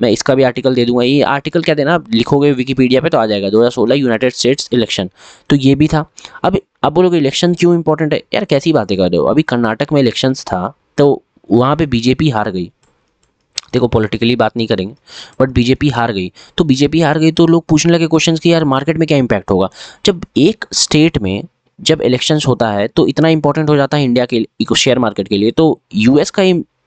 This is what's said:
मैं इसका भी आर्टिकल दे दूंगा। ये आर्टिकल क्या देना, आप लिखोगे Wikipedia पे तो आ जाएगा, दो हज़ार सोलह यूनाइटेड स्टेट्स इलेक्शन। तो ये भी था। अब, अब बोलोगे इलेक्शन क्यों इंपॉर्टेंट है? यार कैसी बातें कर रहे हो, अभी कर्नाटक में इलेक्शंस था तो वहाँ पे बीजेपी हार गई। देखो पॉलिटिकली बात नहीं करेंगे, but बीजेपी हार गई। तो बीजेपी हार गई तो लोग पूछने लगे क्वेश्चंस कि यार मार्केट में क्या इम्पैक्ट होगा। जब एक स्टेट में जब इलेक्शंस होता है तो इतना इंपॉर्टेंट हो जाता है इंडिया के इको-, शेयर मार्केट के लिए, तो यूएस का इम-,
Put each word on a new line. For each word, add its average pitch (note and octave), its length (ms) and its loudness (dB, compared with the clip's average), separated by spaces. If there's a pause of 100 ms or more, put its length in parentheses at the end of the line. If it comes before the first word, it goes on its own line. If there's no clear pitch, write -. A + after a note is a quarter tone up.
मैं A#2+ 80 2
इसका A#2+ 240 0
भी C3+ 80 2
आर्टिकल B2+ 320 0
दे B2 100 0
दूंगा। A#2+ 180 0
ये C3+ 200 2
आर्टिकल C#3+ 400 -2
क्या D#3 120 0
देना, D3 200 0
आप D3+ 180 -6
लिखोगे C#3+ 420 2
Wikipedia B2+ 480 0
पे C3+ 60 0
तो D3 100 0
आ A2+ 80 0
जाएगा, G2+ 240 -2
दो G#2+ 80 2
हज़ार A#2+ 120 4
सोलह A#2+ 240 0
यूनाइटेड B2+ 380 0
स्टेट्स - 400 -2
इलेक्शन। G#2 380 -2 (400)
तो D3 60 2
ये C3+ 180 2
भी D3+ 140 2
था। D#3 220 -2 (340)
अब, F#3+ 160 -2 (220)
अब C#3 100 0
बोलोगे F3 260 2
इलेक्शन D#3+ 360 0
क्यों F3 200 2
इंपॉर्टेंट D#3 380 0
है? C#3 100 -2 (120)
यार A3 100 -2
कैसी D3+ 280 0
बातें G#2 260 0
कर F#2+ 60 2
रहे F2 120 0
हो, D2 100 2
अभी B2+ 160 2
कर्नाटक A#2+ 500 -2
में D3 80 2
इलेक्शंस C3 440 -2
था F#2+ 300 -6 (240)
तो C#3+ 240 2 (280)
वहाँ B2+ 260 2
पे D#3+ 100 -2
बीजेपी B2+ 440 0
हार G#2+ 200 -2
गई। F2+ 220 -6 (1000)
देखो A#2+ 160 0
पॉलिटिकली A#2 480 -2
बात A2+ 200 0
नहीं A2+ 100 -2
करेंगे, G2+ 280 -4 (460)
but C3 120 0
बीजेपी B2 360 0
हार A#2 240 -2
गई। F#2 200 -6 (240)
तो F3+ 80 2
बीजेपी C#3+ 360 0
हार D#3 180 0
गई D#3+ 140 0
तो E3+ 140 -4
लोग E3 220 2
पूछने E3 240 2
लगे E3 140 0
क्वेश्चंस D#3+ 340 0
कि E3+ 120 0
यार D#3+ 120 0
मार्केट C#3 320 -2
में D#3+ 120 -2
क्या D3+ 100 2
इम्पैक्ट A2 320 -2
होगा। F#2+ 180 0 (380)
जब F#3 180 0 (120)
एक D#3 360 2
स्टेट D#3 460 0
में G2 260 -6 (360)
जब D#3 220 0
इलेक्शंस C3+ 440 0
होता A#2+ 240 0
है G2+ 180 -2
तो - 180 0
इतना D#3+ 220 0
इंपॉर्टेंट D3+ 420 0
हो D3+ 60 2
जाता C#3 200 0
है C#3+ 80 2
इंडिया B2 200 0
के A#2+ 220 -2 (140)
इको-, - 180 -2
शेयर B2+ 200 2
मार्केट G#2 300 -4
के G2+ 80 -2
लिए, G#2+ 140 2
तो D#3 300 2 (140)
यूएस B2 360 2
का G3+ 120 -2
इम-, F3+ 220 2 (220)